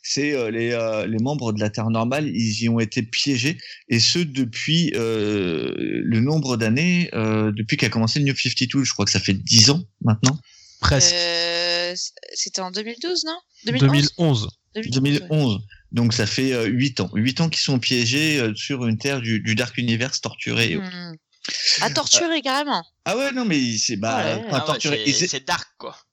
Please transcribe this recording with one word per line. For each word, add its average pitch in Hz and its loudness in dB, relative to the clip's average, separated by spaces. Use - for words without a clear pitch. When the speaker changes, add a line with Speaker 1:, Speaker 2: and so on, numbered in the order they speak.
Speaker 1:
c'est, 147 -2
euh, 123 0
les, 117 -2
euh, 113 -2
les 110 -2
membres 127 -2
de 104 -2
la 104 0
Terre 110 -2
normale, 123 0
ils 110 0
y 117 2
ont 117 2
été 117 0
piégés, 120 0
et 117 4
ce, - 4
depuis, 143 0
euh, 104 0
le 60 0
nombre 135 2
d'années, 156 2
euh, 110 2
depuis 110 -2
qu'a 123 2
commencé 113 2
le 143 2
New 135 2
fifty-two, 127 0
je 120 -2
crois 101 0
que 98 0
ça 95 2
fait 98 0
dix 107 6
ans 165 2
maintenant. 123 2
Speaker 2:
Presque. 139 4
Speaker 3:
Euh, 175 -2
c-, - -8
c'était 196 -6
en 185 -8
deux 208 -6
mille 233 -10
douze, 339 -4
non ? 320 -6
Speaker 2:
Deux 214 0
mille 127 2
onze. 135 6
Speaker 3:
Deux - 4
mille 143 2
onze, 135 2
ouais. 220 -4
Speaker 1:
Deux 127 0
mille 143 0
onze. 139 2
Donc 120 2
ça 117 2
fait, 131 -2
euh, 117 0
huit 123 0
ans. 90 -2
Huit 123 0
ans 165 2
qu'ils - -2
sont 135 0
piégés, 131 2
euh, 110 0
sur 127 -4
une 110 2
Terre 139 -2
du, 113 0
du 110 0
Dark 120 -2
Universe, 120 -2
torturés 117 -2
et 165 -2
autres. 185 -6
Speaker 3:
Hmm. 175 -12
Ah, 220 2
torturés, 320 2
Speaker 1:
Euh, 294 -2
Speaker 3:
carrément. 262 -2
Speaker 1:
ah 190 -2
ouais, 277 -2
non, 254 -2
mais 131 0
c'est, 110 -2
bah, 110 -2
Speaker 3:
Ouais. - -2
Speaker 1:
enfin, - -
Speaker 4:
Ah 180 0
ouais, - -6
Speaker 1:
torturés. 143 -2
Speaker 4:
c'est, 143 2
Speaker 1:
Et 139 2
c'est 180 0
Speaker 4:
c'est 135 -6
dark, 170 -4
quoi. - -14